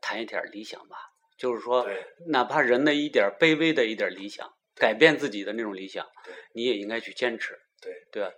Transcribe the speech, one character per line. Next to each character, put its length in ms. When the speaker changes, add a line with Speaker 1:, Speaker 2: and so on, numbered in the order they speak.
Speaker 1:
谈 200
一 40
点 160
儿 60
理 180
想 240
吧。 80
就 180
是 60
说， 220
Speaker 2:
对。 220
Speaker 1:
哪 160
怕 180
人 220
的 100
一 140
点 160
儿 160
卑 180
微 140
的 140
一 100
点 140
儿 20
理 160
想， 260
改 180
变 240
自 120
己 140
的 100
那 100
种 120
理 120
想， 180
Speaker 2:
对。 100
Speaker 1:
你 100
也 120
应 120
该 120
去 140
坚 240
持。 220
Speaker 2:
对。 120
Speaker 1:
对 120
吧？ 140